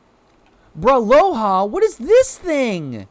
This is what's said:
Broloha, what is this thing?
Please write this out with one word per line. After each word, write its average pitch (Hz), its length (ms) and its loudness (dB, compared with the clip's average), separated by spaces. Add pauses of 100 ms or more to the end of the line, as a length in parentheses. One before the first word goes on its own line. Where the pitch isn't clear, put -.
(800)
Broloha, 226 880 2
what 269 160 -4
is 440 140 -2
this 440 400 2
thing? 185 720 -6